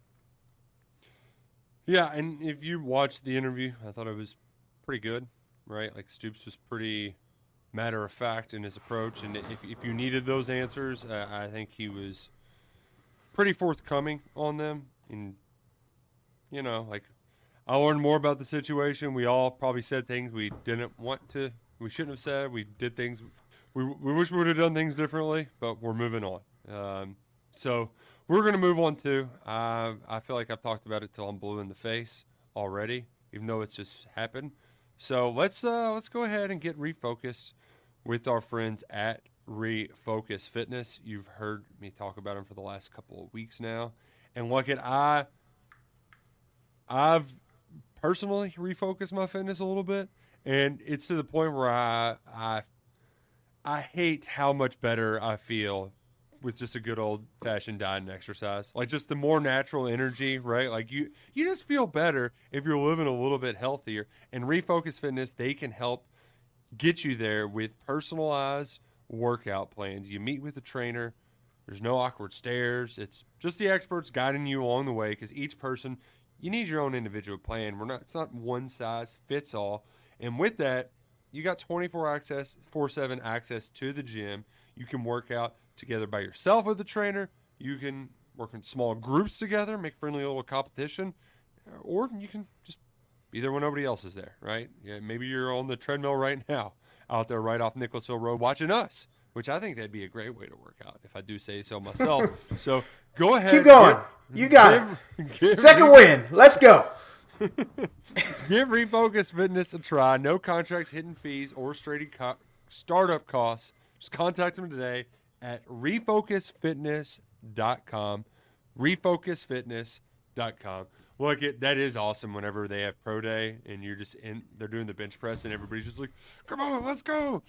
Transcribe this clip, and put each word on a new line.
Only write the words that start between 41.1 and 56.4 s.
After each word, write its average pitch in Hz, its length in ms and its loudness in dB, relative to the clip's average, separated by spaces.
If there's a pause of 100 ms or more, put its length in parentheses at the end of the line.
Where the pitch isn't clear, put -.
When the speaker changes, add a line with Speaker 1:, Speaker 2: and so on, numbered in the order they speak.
Speaker 1:
heard 107 400 -12 (140)
me 98 100 -16
talk 98 260 -14
about 101 200 -10
'em 98 80 -12
for 98 100 -20
the 98 60 -18
last 98 320 -16
couple 90 320 -20
of - 80 -20
weeks 113 280 -16
now. 113 320 -8 (420)
And 117 160 -8
look 131 180 0
at, 131 160 -4
I, 143 420 0 (1600)
I've 139 460 2 (640)
personally 202 560 -4
refocused 185 560 -8
my 190 140 -4
fitness 190 340 -8
a 190 40 -6
little 190 200 -4
bit, 196 240 -6 (360)
and 139 420 0
it's 147 220 -8
to 175 60 -4
the 151 100 -4
point 160 300 -2
where 131 160 0
I, 117 460 0 (180)
I, 113 280 -6 (1000)
I 147 180 -6
hate 165 440 -4
how 143 260 -2
much 135 280 -4
better 113 420 -2
I 110 140 -4
feel 101 560 -6 (500)